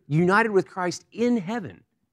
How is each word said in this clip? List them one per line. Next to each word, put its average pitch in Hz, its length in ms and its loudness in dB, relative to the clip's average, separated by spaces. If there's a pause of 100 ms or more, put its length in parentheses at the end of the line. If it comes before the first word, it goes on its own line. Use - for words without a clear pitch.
united 180 440 2
with 190 180 2
Christ 180 420 -8
in 240 280 0
heaven. 180 440 -8 (300)